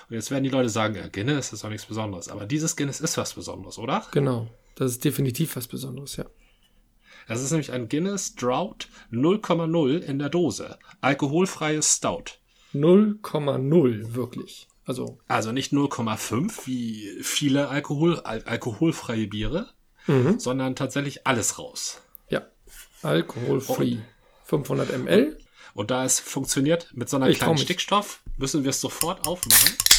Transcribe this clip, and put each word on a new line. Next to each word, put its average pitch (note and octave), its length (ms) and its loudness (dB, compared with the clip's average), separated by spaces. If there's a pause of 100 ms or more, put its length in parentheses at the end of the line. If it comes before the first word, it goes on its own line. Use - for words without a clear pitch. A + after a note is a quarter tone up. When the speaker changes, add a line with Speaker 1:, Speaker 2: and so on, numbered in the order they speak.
Speaker 1:
Und A#2 100 -8
jetzt A2 120 -6
werden C3+ 140 0
die C3+ 80 0
Leute B2+ 180 4
sagen, A2 240 0
"Ja, E2 140 -8
Guinness B2+ 440 -2
ist G#2+ 120 -12
doch G#2+ 60 -6
nichts G#2 180 -10
Besonderes." G#2+ 420 -6
Aber G#2 160 -10
dieses D3+ 300 -2
Guinness C#3 260 -4
ist - 160 -2
was A2 160 -4
Besonderes, - 460 -12
oder? C#3+ 320 -4
Speaker 2:
Genau. B2+ 360 0 (280)
Das C3 160 0
ist A#2 120 -6
definitiv C#3+ 520 0
was B2 100 -8
Besonderes, C3+ 500 -10
ja. - 100 -8 (1000)
Speaker 1:
Das A#2 140 -4
ist C#3 80 -4
nämlich D#3 220 -2
ein B2 180 -4
Guinness F#3 460 -2
Draught C#3 520 -2 (220)
null D#3+ 320 2
Komma E3 240 2
null D#3+ 400 2
in C#3 140 -2
der C#3+ 100 -2
Dose. D#3+ 480 0 (240)
Alkoholfreies D#3 920 2
Stout. - 420 -4 (340)
Speaker 2:
Null G3 520 6
Komma C#3+ 340 0
null, B2+ 560 4
wirklich. - 540 -8 (180)
Also B2 420 -8
Speaker 1:
Also A2+ 240 0
nicht C3 200 -2
null C#3+ 160 4
Komma A2+ 300 -2
fünf, - 480 -2
wie A2 560 -6
viele C#3+ 480 2
Alkohol-, D3 520 2
al-, A2+ 200 -6
alkoholfreie A#2 880 -2
Biere, G#2+ 420 -2 (380)
Speaker 2:
Mhm. D3 320 4
Speaker 1:
sondern C3 360 -2
tatsächlich C#3 520 -4
alles A3+ 320 0
raus. - 420 -10 (260)
Speaker 2:
Ja, - 200 -4 (560)
alkoholfree. C3+ 920 0
Speaker 1:
Und A2+ 80 -12 (400)
Speaker 2:
Fünfhundert C#3 440 -2
M C3+ 160 -4
L. A#3+ 320 4 (380)
Speaker 1:
Und G#2 160 -4
da C3 140 0
es B2+ 140 2
funktioniert C#3+ 760 0
mit A#2+ 120 -6
so C#3+ 100 -2
einer C3 120 4
Speaker 2:
Ich - 80 6
trau - 80 0
Speaker 1:
kleinen D#3+ 140 4
Speaker 2:
mich. C3 60 0
Speaker 1:
Stickstoff, - 580 -2 (140)
müssen C#3 260 0
wir C3+ 80 0
es - 100 -2
sofort C#3+ 460 -2
aufmachen. - 460 4 (260)